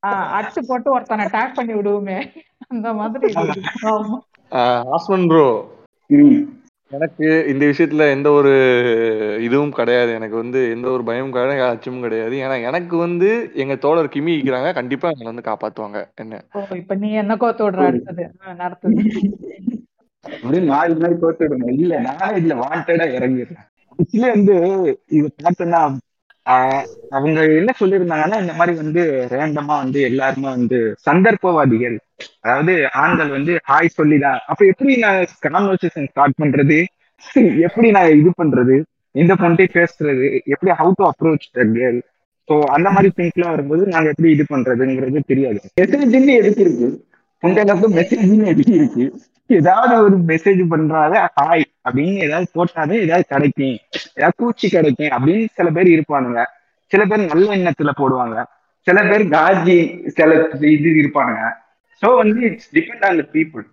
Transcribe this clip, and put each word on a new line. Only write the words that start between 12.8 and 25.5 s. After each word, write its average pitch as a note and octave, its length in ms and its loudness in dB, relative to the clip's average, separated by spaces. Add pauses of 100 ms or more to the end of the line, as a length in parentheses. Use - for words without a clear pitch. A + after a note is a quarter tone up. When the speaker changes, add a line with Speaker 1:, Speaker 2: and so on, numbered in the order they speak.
Speaker 2:
வந்து F3+ 560 -2
எங்க C#3 220 -6
தோழர் D#3 300 0
கிமி C#3 220 -6
இருக்கிறாங்க, C#3 460 -2
கண்டிப்பா B2+ 360 -6
எங்களை A#2 240 -10
வந்து A#2 180 -10
காப்பாத்துவாங்க. G#2+ 540 -10 (100)
என்ன? A2 280 -18 (100)
Speaker 1:
ஓ, G3+ 80 -10 (140)
இப்ப F3 200 -8
நீ G#3 160 -6
என்ன G#3+ 240 -4
கோத்தோட A3 400 -4
அடுத்தது? F3+ 560 -4 (160)
ஆ, F#3 40 -18
நடத்துது. F3+ 520 -4 (1160)
Speaker 3:
அப்படியே D3+ 420 -6
மாறி D#3+ 320 0
மாறி E3 180 -2
கோத்து E3 260 -2
விடுங்க. B2+ 320 -2
இல்ல, D#3 280 -2
நானே F3 380 -6
இதுல D#3+ 200 -2
வாண்டடா D#3+ 500 -4
இறங்கிடுறேன். B2+ 840 -8
Actually A3 380 -2
வந்து F#3+ 800 2
இது D3+ 260 0 (100)
பார்த்தோன்னா, E3+ 540 0 (500)